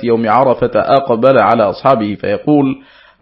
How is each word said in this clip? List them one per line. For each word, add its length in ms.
يوم 240
عرفة 460
أقبل 680
على 220
أصحابه 520
فيقول: 640